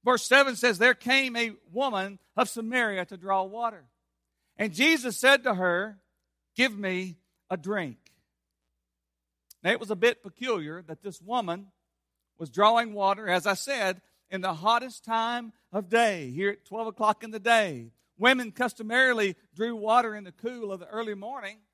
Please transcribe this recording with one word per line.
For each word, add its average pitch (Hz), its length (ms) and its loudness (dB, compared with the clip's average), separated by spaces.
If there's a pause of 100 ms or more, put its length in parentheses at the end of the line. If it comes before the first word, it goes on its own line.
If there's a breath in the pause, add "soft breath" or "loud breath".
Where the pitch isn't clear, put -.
Verse 247 200 2
seven 269 320 4
says, 220 220 0
"There 240 160 6
came 254 420 0
a 233 160 -2 (200)
woman 196 460 -4 (180)
of 240 120 0
Samaria 226 580 -4
to 196 100 -16
draw 190 260 -2
water. 208 420 -6 (720)
And 208 160 -2
Jesus 247 460 0
said 262 240 6
to 240 120 -2
her, 185 440 -2 (560)
'Give 226 240 0
me 185 380 -4 (340)
a 185 60 -2
drink.'" 170 420 -6 (1600)
Now, 180 100 2
it 247 80 -2
was 202 100 -10
a 214 60 -2
bit 226 260 0
peculiar 185 600 -6
that 160 200 -16
this 196 180 -14
woman 196 520 -6 (680)
was 165 100 -10
drawing 214 460 4
water, 196 340 0
as 180 160 2
I 196 100 2
said, 196 460 -2 (300)
in 190 100 -6
the 185 140 -2
hottest 233 500 0
time 226 480 -4 (200)
of 190 160 -4
day, 202 420 2
here 185 200 -2
at 202 140 -12
twelve 220 220 -8
o'clock 214 380 0
in 220 80 -14
the 214 80 -8
day. 190 500 2 (260)
Women 240 360 4
customarily 233 840 0 (180)
drew 226 220 -4
water 220 380 2
in 208 100 -14
the 180 80 -18
cool 233 400 -8
of 185 80 -8
the 175 60 -18
early 214 280 -6
morning 214 440 -12 (160)